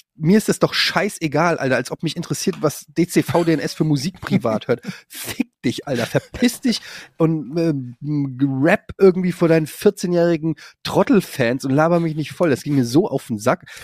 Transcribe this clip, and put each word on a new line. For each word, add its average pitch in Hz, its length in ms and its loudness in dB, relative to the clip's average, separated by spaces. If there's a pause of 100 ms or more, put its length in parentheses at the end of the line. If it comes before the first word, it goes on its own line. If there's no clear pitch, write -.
(160)
mir 160 220 4
ist - 100 0
das 180 120 0
doch 156 140 2
scheißegal, 165 840 0
Alter, 131 180 0
als 123 160 -2
ob 156 100 -10
mich 165 140 -4
interessiert, 165 460 -4
was - 260 -4
D 165 200 -2
C 156 160 2
V 170 200 0
D 165 80 0
N 151 80 2
S 156 140 -6
für - 100 -2
Musik 151 380 -2
privat 113 480 -2
hört. 120 100 0 (300)
Fick - 420 -8 (120)
dich, - 220 -4
Alter, 117 200 -4
verpiss - 560 -2
dich 233 180 0 (380)
und, 156 400 0
ähm, 139 400 -2 (680)
rap 180 340 2
irgendwie 180 360 4
vor 165 160 2
deinen 160 180 4
vierzehnjährigen 170 880 0 (280)
Trottelfans 151 800 0
und 135 60 -2
laber 165 280 2
mich 160 160 -2
nicht 156 160 -6
voll. 175 180 0
Das 127 140 2
ging 143 120 -2
mir 127 100 4
so 143 240 4
auf - 180 -4
den 113 100 -4
Sack. 113 280 0 (180)